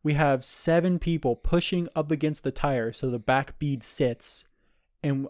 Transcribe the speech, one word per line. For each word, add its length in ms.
We 120
have 320
seven 520
people 380
pushing 580
up 160
against 340
the 80
tire 420
so 160
the 100
back 400
bead 240
sits. 600
And 260